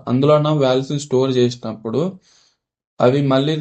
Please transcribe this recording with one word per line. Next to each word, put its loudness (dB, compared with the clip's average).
అందులో 2
ఉన్న 0
వాల్యూస్‌ని 0
స్టోర్ 0
చేసినప్పుడు -2
అవి 4
మళ్ళీ 0